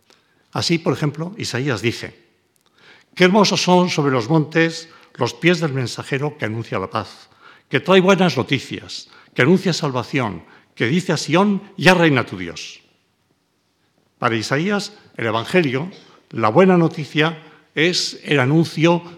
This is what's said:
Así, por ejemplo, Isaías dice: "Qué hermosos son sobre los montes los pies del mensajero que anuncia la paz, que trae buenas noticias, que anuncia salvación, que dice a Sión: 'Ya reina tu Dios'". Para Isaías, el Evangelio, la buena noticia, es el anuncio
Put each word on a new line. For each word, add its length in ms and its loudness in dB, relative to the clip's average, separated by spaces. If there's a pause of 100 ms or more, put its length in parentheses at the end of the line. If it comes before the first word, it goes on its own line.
(540)
Así, 260 -2
por 140 -2
ejemplo, 440 -6
Isaías 460 -6
dice: 320 -6 (1000)
"Qué 100 2
hermosos 380 4
son 280 4
sobre 220 0
los 180 0
montes 580 0 (260)
los 200 -4
pies 260 0
del 120 -4
mensajero 640 -6
que 80 -6
anuncia 320 -6
la 120 -6
paz, 380 -10 (400)
que 120 -2
trae 200 4
buenas 360 2
noticias, 720 -6 (260)
que 80 2
anuncia 300 2
salvación, 720 -4 (300)
que 120 -2
dice 260 0
a 40 -2
Sión: 460 0 (140)
'Ya 180 6
reina 320 4
tu 120 -12
Dios'". 420 -14 (1400)
Para 180 0
Isaías, 580 -4 (220)
el 100 -6
Evangelio, 640 -2 (400)
la 180 0
buena 300 6
noticia, 640 -2 (320)
es 480 -2
el 160 0
anuncio 640 2 (160)